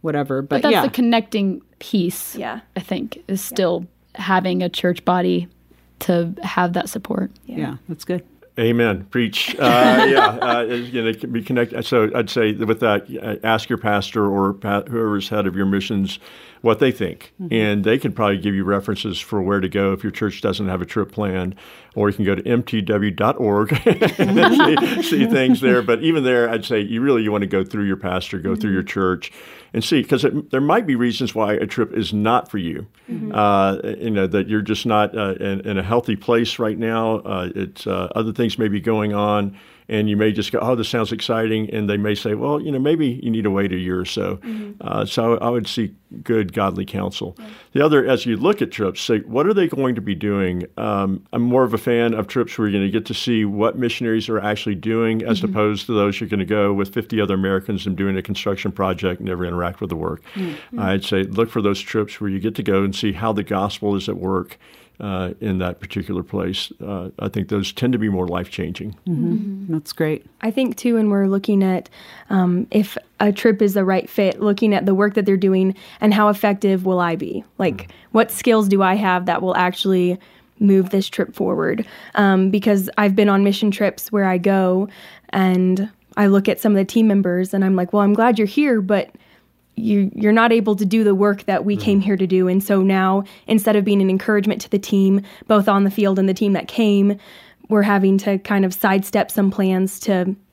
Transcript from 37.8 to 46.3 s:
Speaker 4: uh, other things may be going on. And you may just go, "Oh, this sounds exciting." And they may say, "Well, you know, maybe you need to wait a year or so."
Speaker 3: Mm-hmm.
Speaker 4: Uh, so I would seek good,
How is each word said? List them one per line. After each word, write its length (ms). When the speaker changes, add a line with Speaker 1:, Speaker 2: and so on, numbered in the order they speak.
Speaker 4:
uh, 280
other 180
things 260
may 100
be 120
going 340
on. 420
And 200
you 80
may 140
just 200
go, 80
"Oh, 140
this 160
sounds 220
exciting." 580
And 180
they 80
may 180
say, 200
"Well, 260
you 100
know, 80
maybe 440
you 80
need 140
to 60
wait 220
a 60
year 200
or 60
so." 320
Speaker 3:
Mm-hmm. 360
Speaker 4:
Uh, 240
so 320
I 100
would 180
seek 260
good, 300